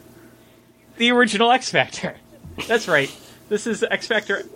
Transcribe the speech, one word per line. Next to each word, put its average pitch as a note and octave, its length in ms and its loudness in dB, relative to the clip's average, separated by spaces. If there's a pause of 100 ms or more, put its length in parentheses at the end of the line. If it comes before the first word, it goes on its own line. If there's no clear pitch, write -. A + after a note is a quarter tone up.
(960)
The A#3+ 140 4
original A#3 400 4
X B3 200 0
Factor." D3+ 440 -2 (520)
That's A3+ 200 0
right. C#3+ 220 2 (400)
This G#3+ 180 -4
is A3 160 -4
X - 240 -4
Factor G#3 360 -2 (120)